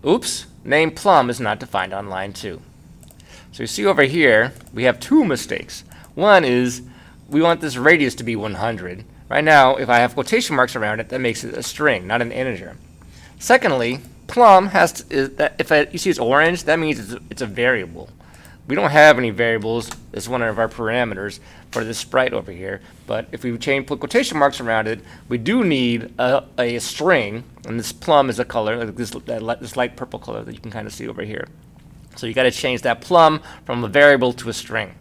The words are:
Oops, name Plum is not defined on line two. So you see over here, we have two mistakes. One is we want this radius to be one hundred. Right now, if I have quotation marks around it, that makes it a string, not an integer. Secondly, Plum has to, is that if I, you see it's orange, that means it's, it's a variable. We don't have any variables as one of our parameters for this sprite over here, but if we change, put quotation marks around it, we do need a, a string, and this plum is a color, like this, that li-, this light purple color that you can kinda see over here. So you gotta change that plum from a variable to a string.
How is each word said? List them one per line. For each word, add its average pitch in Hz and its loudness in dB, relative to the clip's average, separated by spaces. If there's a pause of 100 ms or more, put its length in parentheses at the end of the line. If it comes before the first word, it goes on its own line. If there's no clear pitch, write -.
Oops, - -2 (180)
name 151 0
Plum 151 2
is 117 -6
not 110 -4
defined 95 -6
on 101 -10
line 95 -8
two. 92 -12 (880)
So - -10
you 117 -8
see 202 -4
over 165 4
here, 131 4 (220)
we 117 -4
have 123 2
two 294 2
mistakes. - -6 (280)
One 185 6
is 123 0 (440)
we 147 2
want 165 2
this 139 -6
radius 143 4
to 120 -12
be 113 -4
one 107 -6
hundred. 95 -6 (220)
Right 139 0
now, 139 6
if 123 -4
I 120 6
have 120 2
quotation 190 -2
marks 127 2
around 107 -4
it, - -10
that 131 -6
makes 117 -2
it 113 -10
a - -10
string, 120 -2
not 113 -2
an 117 -6
integer. 110 -8 (600)
Secondly, 135 0 (260)
Plum 202 6
has 175 2
to, - -12
is 135 0
that 151 -2
if 156 -2
I, 147 4
you 170 -10
see 185 -2
it's - -2
orange, 151 2
that 160 2
means 151 -2
it's, 107 -14
it's - -10
a 120 -6
variable. 98 -4 (600)
We 135 -2
don't 180 0
have 151 8
any 120 -2
variables 113 -2 (220)
as 104 -10
one 123 -4
of 110 -2
our 113 2
parameters 110 -4 (300)
for 113 -6
this 113 -8
sprite - 0
over 101 -8
here, 95 -10 (240)
but - -6
if - -12
we 120 -6
change, 139 -2
put 139 -8
quotation 160 -2
marks 143 2
around 113 -2
it, 113 -6 (280)
we 123 -2
do 202 0
need 123 -2
a, 127 0 (140)
a 120 -2
string, 120 -2 (240)
and 117 -6
this 113 -8
plum 147 2
is 113 -6
a 123 -2
color, 113 -4
like 104 -10
this, 110 -8
that 113 -10
li-, 117 -4
this 120 -10
light 123 -4
purple 127 -12
color 110 -12
that 117 -16
you 113 -16
can 113 -16
kinda 107 -12
see 117 -14
over 117 -12
here. 107 -10 (680)
So - -12
you 113 -8
gotta 127 2
change 123 -4
that 117 -2
plum 160 4 (220)
from 120 -4
a 113 -4
variable 131 6
to 123 -10
a 110 -8
string. 107 -8